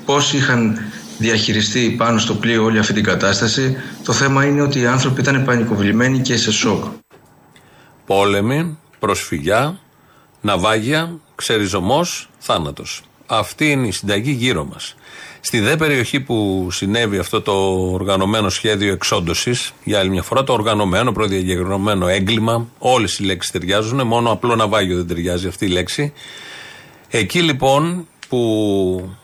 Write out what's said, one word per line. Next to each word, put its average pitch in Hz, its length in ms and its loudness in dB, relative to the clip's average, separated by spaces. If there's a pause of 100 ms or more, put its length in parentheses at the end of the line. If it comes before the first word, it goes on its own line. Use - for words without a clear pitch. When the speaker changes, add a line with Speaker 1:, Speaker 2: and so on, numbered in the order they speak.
Speaker 1:
πώς 143 280 2
είχαν 120 460 2 (400)
διαχειριστεί 110 800 0
πάνω 113 200 2
στο 104 160 0
πλοίο 110 300 2
όλη 110 140 4
αυτή 104 140 2
την 101 120 2
κατάσταση. 101 720 2 (280)
Το 123 80 -2
θέμα 139 320 2
είναι 143 180 4
ότι 131 180 0
οι 120 60 2
άνθρωποι 127 340 2
ήταν 135 240 2
πανικοβλημένοι 117 760 2
και 123 180 0
σε 107 160 0
σοκ. 101 320 0 (1200)
Speaker 2:
Πόλεμοι, 104 720 0 (200)
προσφυγιά, 107 800 -2 (600)
ναυάγια, 110 720 0 (220)
ξεριζωμός, 104 920 -2 (100)
θάνατος. - 640 -4 (240)
Αυτή 117 440 0
είναι 135 160 2
η 98 40 -2
συνταγή 101 400 -2
γύρω 120 340 0
μας. - 300 -14 (460)
Στη - 200 -2
δε 131 160 2
περιοχή 143 440 0
που 98 500 0
συνέβη 101 480 0
αυτό 104 220 -2
το 104 120 -2 (400)
οργανωμένο 98 560 0
σχέδιο 104 440 0
εξόντωσης, 92 800 -2 (120)
για 104 140 0
άλλη 95 120 2
μια 92 120 0
φορά, 131 220 0
το 135 80 0
οργανωμένο, 107 600 2
προδιαγεγραμμένο 95 960 0
έγκλημα, 113 600 0 (100)
όλες 123 400 2
οι 101 60 -4
λέξεις 92 280 -4
ταιριάζουν, 107 540 -2
μόνο 117 240 2
απλό 113 260 2
ναυάγιο 101 400 2
δεν 90 100 -2
ταιριάζει 87 420 -2
αυτή 87 160 -6
η 98 40 0
λέξη. 90 440 -2 (960)
Εκεί 120 340 0
λοιπόν 156 640 2 (220)
που 101 840 0 (140)